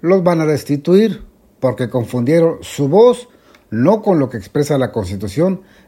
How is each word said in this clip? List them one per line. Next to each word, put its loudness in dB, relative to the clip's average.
los 2
van 2
a 0
destituir, 0
porque -2
confundieron 0
su -4
voz 2
no 2
con 0
lo 0
que -10
expresa -2
la -2
Constitución, -4